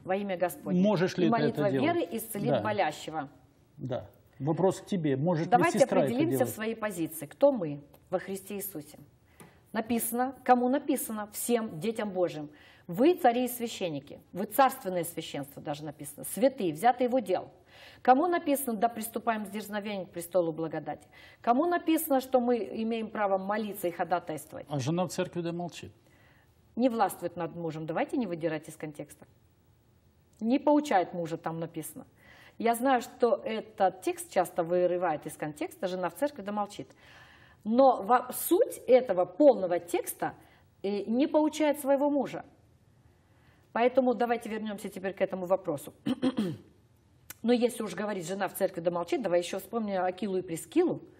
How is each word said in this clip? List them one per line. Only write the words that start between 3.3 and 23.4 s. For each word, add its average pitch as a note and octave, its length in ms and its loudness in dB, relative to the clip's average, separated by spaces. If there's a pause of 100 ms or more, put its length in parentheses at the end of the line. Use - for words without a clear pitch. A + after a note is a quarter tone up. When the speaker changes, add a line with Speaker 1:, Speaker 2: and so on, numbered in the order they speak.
Speaker 2:
Да. B2+ 300 -6 (340)
Вопрос E3 400 2
к - 60 -18
тебе. D#3 320 0
Может D#3+ 300 0
ли - 40 0
Speaker 1:
Давайте A#3+ 280 4
Speaker 2:
сестра G3 200 4
это D3 60 2
Speaker 1:
определимся C4 300 0
в C4 40 0
Speaker 2:
делать? A#3+ 160 0
Speaker 1:
своей A3 200 -4
позиции. E3+ 500 -6
Кто C#4 260 4
мы D#3 300 -4 (280)
во F#3 100 -2
Христе F#3+ 360 -10
Иисусе? - 420 -10 (760)
Написано, A#3+ 600 -2 (100)
кому B3 240 6
написано? B3 640 -2
Всем A3+ 480 -2
детям G#3+ 300 -4
Божьим. D#3 380 -2 (360)
«Вы B3 280 4
цари B3 320 4
и - 20 -4
священники, G3 720 -6 (140)
вы F3+ 120 -4
царственное F#3+ 600 2
священство», D#3 560 -10
даже D3+ 240 -8
написано, C#3+ 480 -12
«святые, G3+ 400 0
взятые A#3+ 340 2
в A#3 80 0
удел». F#3 340 -2 (520)
Кому C4+ 260 6
написано: C#4+ 500 0
«Да A#3 120 2
приступаем A3 560 -4
с F#3 40 -14
дерзновением G3+ 560 -6
к - 40 -20
престолу E3+ 420 0
благодати»? D#3 560 -8 (320)
Кому B3 260 2
написано, D#4 540 2
что B3+ 220 2
мы A#3+ 160 2
имеем A3+ 500 -4
право G3+ 300 0
молиться G3+ 500 -4